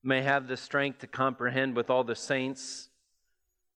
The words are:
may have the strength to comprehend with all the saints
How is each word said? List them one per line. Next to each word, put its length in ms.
may 180
have 260
the 100
strength 420
to 80
comprehend 680
with 140
all 140
the 120
saints 720